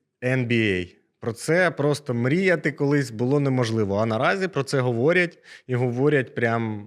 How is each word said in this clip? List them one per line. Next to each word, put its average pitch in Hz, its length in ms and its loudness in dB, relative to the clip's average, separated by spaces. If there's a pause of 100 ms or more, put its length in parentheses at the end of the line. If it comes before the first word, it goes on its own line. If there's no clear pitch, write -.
(240)
Н 127 220 0
Б 110 360 2
А. 90 160 -14 (220)
Про 113 120 -6
це 170 380 0
просто 143 440 -2
мріяти 156 580 0
колись 143 380 0
було 123 300 0
неможливо. 113 560 0
А 110 100 2
наразі 165 420 0
про 143 140 -4
це 135 180 -2
говорять, 147 580 0 (280)
і 127 80 -4
говорять 127 600 0
прям 113 520 -2